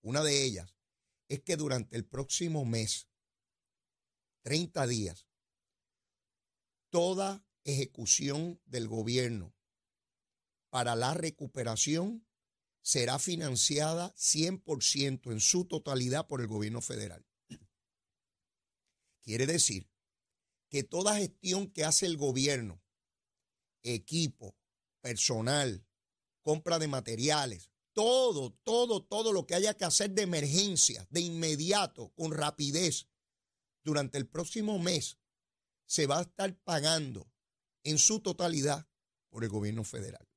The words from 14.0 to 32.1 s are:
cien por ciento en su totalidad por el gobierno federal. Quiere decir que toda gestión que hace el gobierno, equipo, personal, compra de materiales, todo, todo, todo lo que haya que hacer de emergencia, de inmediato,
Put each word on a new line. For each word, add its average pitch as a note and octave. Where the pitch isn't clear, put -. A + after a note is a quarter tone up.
cien F3
por C#3+
ciento C#3
en A2
su F3+
totalidad C3+
por C3
el A#2
gobierno G#2+
federal. G#2
Quiere A#2
decir C#3
que -
toda G3
gestión F#3+
que D#3
hace D#3+
el E3+
gobierno, C3
equipo, B2
personal, A#2+
compra D#3
de D#3
materiales, B2+
todo, G#3+
todo, A#3
todo A3
lo F3
que E3+
haya G3+
que F#3+
hacer G3
de G#3
emergencia, E3+
de E3
inmediato, E3